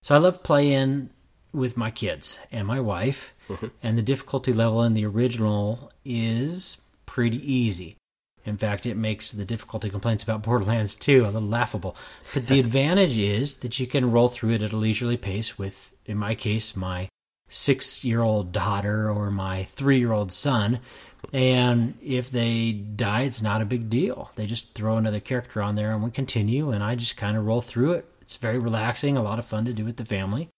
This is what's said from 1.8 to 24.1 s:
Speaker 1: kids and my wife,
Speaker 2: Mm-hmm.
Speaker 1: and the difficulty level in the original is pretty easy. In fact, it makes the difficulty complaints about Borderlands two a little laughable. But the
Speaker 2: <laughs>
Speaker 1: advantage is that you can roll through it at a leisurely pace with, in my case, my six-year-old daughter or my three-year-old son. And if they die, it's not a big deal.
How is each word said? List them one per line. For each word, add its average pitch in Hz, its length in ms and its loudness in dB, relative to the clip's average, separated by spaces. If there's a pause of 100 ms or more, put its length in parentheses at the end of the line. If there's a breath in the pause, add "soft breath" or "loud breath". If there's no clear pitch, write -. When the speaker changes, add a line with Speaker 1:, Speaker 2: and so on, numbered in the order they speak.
Speaker 1:
kids - 480 -6 (120)
and 101 160 -4
my 131 140 -2
wife, 110 520 -2 (140)
Speaker 2:
Mm-hmm. 101 200 -8 (140)
Speaker 1:
and 113 160 0
the 110 60 2
difficulty 131 500 0
level 113 300 4
in 113 100 4
the 107 140 2
original 110 840 0 (140)
is 120 720 -2 (300)
pretty 117 320 0 (120)
easy. 95 440 0 (500)
In 107 120 -4
fact, 104 280 -2
it 113 100 -2
makes 110 360 -2
the 104 120 -6
difficulty 107 460 -6
complaints 104 340 0
about 110 200 -2
Borderlands 113 500 2
two 131 300 6
a 104 80 2
little 107 180 -2
laughable. 110 460 -2 (380 loud breath)
But 127 120 -2
the 135 140 6
Speaker 2:
<laughs> 123 60 4
Speaker 1:
advantage 143 520 2
is 104 400 0
that 120 220 -8
you 127 80 -2
can 127 240 2
roll 117 160 6
through 113 240 0
it 107 100 2
at 107 120 -2
a 110 40 -2
leisurely 110 400 0
pace 104 400 -4
with, - 360 -10 (120)
in 107 120 -6
my 104 180 -2
case, 110 400 -2
my 92 340 -4 (400)
six-year-old 113 1000 2
daughter 104 600 0
or 104 200 -2
my 95 320 -4
three-year-old 117 680 2
son. 120 480 0 (540 loud breath)
And 123 680 4
if 127 300 -4
they 117 400 0
die, 104 500 -2
it's 113 200 -2
not 107 200 0
a 110 40 0
big 117 240 -2
deal. 147 460 -2